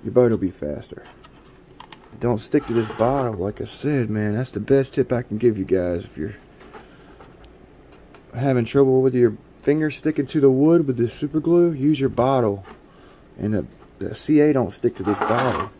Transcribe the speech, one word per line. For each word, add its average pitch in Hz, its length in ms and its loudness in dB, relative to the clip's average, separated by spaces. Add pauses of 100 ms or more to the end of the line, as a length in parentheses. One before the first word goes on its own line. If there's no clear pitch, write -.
your 110 120 -10
boat 123 180 6
will 107 60 0
be 92 120 -2
faster. - 540 -12 (1160)
Don't 120 180 -2
stick - 280 -2
to 113 60 -6
this 113 140 0 (100)
bottle, 123 360 0
like 98 260 -6
I 117 60 -8
said, 135 440 -4
man. 107 260 -2
That's 127 160 -6
the 104 100 -6
best 135 320 0
tip - 180 0
I 120 120 -2
can 107 140 -8
give 110 200 2
you 95 80 -4
guys. 87 400 -2
If - 100 -20
you're 78 220 -8 (2000)
having 127 300 0
trouble 131 380 4
with 131 120 2
your 120 220 4 (280)
finger 156 280 0
sticking 156 360 -4
to - 120 -2
the 139 100 8
wood 151 380 4
with 127 80 0
the 117 140 0
super 151 320 -4
glue, 170 300 4
use 143 280 0
your 135 100 0
bottle. 117 540 0 (760)
And 107 160 -2
the, 87 120 -2 (340)
the 98 160 -8
C 151 240 2
A 151 140 4
don't 117 180 0
stick - 240 -4
to - 80 -10
this 101 160 -2
bottle. 120 500 -2 (100)